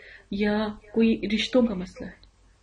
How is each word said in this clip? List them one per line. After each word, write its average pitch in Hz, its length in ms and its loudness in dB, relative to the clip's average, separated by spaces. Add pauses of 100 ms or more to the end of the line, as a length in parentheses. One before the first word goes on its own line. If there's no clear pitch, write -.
(340)
या 208 340 0 (260)
कोई 226 220 4 (100)
रिश्तों 220 400 2
का 214 100 -2
मसला 180 320 -10
है, - 80 -16 (480)